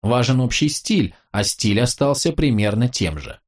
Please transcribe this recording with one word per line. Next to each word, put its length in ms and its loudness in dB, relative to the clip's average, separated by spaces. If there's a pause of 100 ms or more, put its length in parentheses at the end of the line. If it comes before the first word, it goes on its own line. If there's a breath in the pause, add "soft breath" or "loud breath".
Важен 400 2
общий 260 0
стиль, 460 -2 (160 soft breath)
а 140 -2
стиль 360 0
остался 520 0
примерно 580 0
тем 280 -4
же. 300 -14